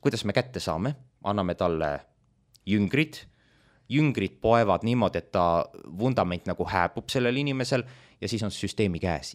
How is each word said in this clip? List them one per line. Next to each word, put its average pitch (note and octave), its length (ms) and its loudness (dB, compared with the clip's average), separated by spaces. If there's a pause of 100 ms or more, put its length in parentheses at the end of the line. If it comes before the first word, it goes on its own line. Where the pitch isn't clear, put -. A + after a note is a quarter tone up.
kuidas A#2 240 -2
me G2+ 120 -2
kätte B2 240 -2
saame? G2 360 -4 (280)
Anname F#2+ 320 0
talle D#2+ 420 0 (680)
jüngrid, G#2+ 540 0 (680)
jüngrid B2+ 520 0
poevad A2 440 4
niimoodi, A2+ 340 2
et - 140 -12
ta E2+ 320 4 (340)
vundament G2+ 500 0
nagu F2 200 -4
hääbub F2+ 400 -2
sellel B2 320 0
inimesel C3 460 -2 (340)
ja - 80 -4
siis A2 160 -2
on G2 80 -4
süsteemi F#2+ 480 -2
käes. E2 340 -2